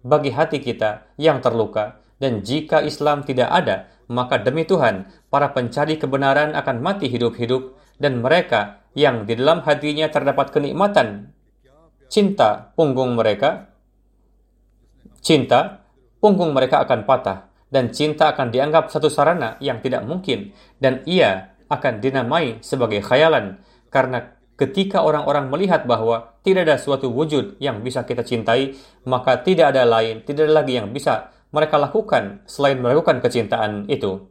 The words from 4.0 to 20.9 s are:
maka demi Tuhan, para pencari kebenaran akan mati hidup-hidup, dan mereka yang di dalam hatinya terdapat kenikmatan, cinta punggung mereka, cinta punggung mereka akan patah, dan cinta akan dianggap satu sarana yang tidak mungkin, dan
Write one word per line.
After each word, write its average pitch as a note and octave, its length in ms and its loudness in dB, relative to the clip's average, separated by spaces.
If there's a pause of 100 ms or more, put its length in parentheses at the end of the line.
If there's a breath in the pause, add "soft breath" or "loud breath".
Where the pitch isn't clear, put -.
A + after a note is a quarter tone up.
maka B2 320 -2
demi C#3+ 240 -2
Tuhan, A#2 440 0 (200 soft breath)
para C#3 240 0
pencari D3 440 -2
kebenaran C#3 600 0
akan C3+ 240 -4
mati F#3+ 280 -4
hidup-hidup, A#2+ 680 -4 (220 soft breath)
dan B2+ 240 -2
mereka A#2+ 580 0 (140)
yang B2+ 320 2
di A2+ 100 -2
dalam D3+ 240 2
hatinya D3 480 -2
terdapat C#3 460 -2
kenikmatan, C#3 800 -2 (720)
cinta F#3 680 2
punggung C3 400 0
mereka, A2+ 560 0 (1500)
cinta D3 640 2 (320)
punggung F3 380 4
mereka C3 260 2
akan A#2+ 240 0
patah, G#2+ 460 -2 (180)
dan B2+ 240 0
cinta D3+ 400 2
akan B2+ 160 -2
dianggap D3+ 400 2
satu D3+ 240 0
sarana C#3+ 480 0
yang C3+ 220 -4
tidak C3 240 -2
mungkin, C3+ 500 -6 (240 soft breath)
dan D#3+ 240 0